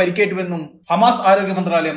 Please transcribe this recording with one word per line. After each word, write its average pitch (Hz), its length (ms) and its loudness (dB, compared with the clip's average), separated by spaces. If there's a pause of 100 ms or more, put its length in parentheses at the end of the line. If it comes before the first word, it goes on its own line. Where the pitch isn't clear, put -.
പരിക്കേറ്റുവെന്നും 180 600 -2 (300)
ഹമാസ് 220 380 2
ആരോഗ്യ 196 300 2
മന്ത്രാലയം 165 380 -2